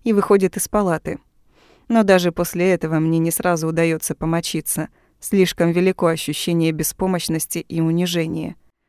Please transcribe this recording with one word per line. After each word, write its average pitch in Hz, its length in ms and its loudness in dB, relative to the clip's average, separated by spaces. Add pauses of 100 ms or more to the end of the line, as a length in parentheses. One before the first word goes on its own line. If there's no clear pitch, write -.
и 226 120 2
выходит 196 420 2
из - 100 -4
палаты. 180 520 -2 (720)
Но 226 160 4
даже 180 280 4
после 175 400 0
этого 160 260 0
мне 160 200 2
не 165 120 2
сразу 165 380 -2
удается 160 460 0
помочиться. 165 760 -4 (320)
Слишком 170 520 2
велико 180 340 2
ощущение 165 680 0
беспомощности 160 840 -4
и 165 240 -4
унижения. 165 720 -2 (320)